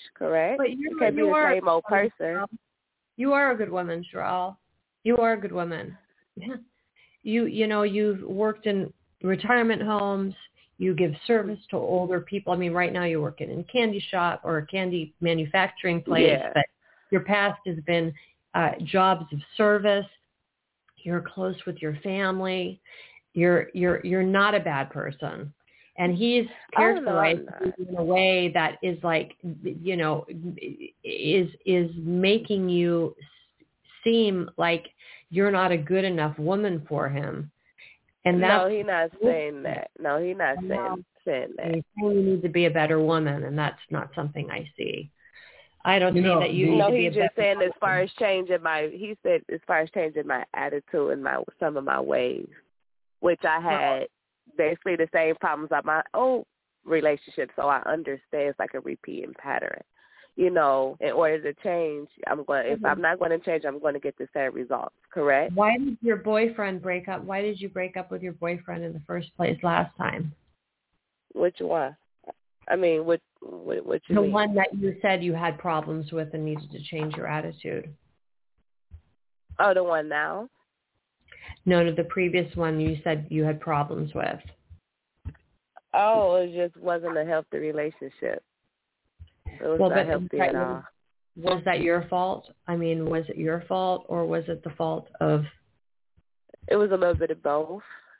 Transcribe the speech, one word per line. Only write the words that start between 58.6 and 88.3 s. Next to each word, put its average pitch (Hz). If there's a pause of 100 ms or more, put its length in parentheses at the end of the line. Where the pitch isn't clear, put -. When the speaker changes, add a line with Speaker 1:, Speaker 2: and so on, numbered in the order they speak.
Speaker 1:
a 135
repeating -
pattern. - (560)
You 180
know, 139
in 139
order 156
to 147 (100)
change, 160 (180)
I'm 151
gonna, 139
if 123
Speaker 2:
Mm-hmm. 220
Speaker 1:
I'm 147
not 170
gonna 165
change, 160
I'm 143
gonna 147
get 139
the 131
same 135
results, 123 (180)
correct? 147
Speaker 2:
Why 208
did 262
your 226
boyfriend 214
break 180
up? 190
Why 190
did 202
you 196
break 185
up 180
with 185
your 180
boyfriend 170
in 165
the 160
first 175
place 175
last 170
time? - (1000)
Speaker 1:
Which 180
one? 156 (720)
I -
mean, 165
what, 165 (220)
what, -
what -
you -
Speaker 2:
The 208
Speaker 1:
mean? 196
Speaker 2:
one 208
that 190
you 196
said 190
you 175
had 165
problems 156
with 156
and 156
needed 151
to 147
change 156
your 175
attitude. 156 (1700)
Speaker 1:
Oh, 190
the 185
one 160
now? 156 (1200)
Speaker 2:
No, 175
no, 165
the 170
previous 175
one 160
you 156
said 156
you 156
had 151
problems 147
with. - (1500)
Speaker 1:
Oh, 202
it 175
just 175
wasn't 170
a 151
healthy 160
relationship. 147 (1040)